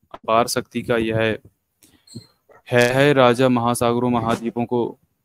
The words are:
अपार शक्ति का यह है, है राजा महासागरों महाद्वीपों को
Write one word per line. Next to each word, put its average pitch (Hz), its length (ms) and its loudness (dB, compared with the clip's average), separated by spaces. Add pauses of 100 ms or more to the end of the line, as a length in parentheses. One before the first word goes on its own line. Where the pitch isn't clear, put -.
(140)
अपार 117 340 0
शक्ति 120 340 -8
का 120 160 -2
यह 110 200 -4
है, 110 220 -2 (1300)
है 127 420 2
राजा 127 360 4
महासागरों 120 600 0
महाद्वीपों 117 560 -4
को 120 320 -4 (280)